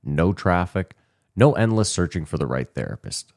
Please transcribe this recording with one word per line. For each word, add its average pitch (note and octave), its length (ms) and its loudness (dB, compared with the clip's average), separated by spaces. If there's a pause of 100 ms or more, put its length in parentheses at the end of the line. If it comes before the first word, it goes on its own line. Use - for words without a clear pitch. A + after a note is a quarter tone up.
no E2 300 0
traffic, F2+ 600 -2 (400)
no C3 180 6
endless A2 380 2
searching E2+ 340 -2
for D#2 120 -6
the C#2 100 0
right B1 260 -4
therapist. - 640 -10